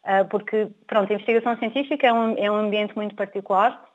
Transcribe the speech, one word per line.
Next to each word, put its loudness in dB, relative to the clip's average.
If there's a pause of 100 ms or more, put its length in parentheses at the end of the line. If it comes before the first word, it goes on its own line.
Ah, 2
porque, -2 (200)
pronto, 0
a 2
investigação 0
científica 0
é 6
um, 0
é -2
um 0
ambiente -2
muito -6
particular 0 (120)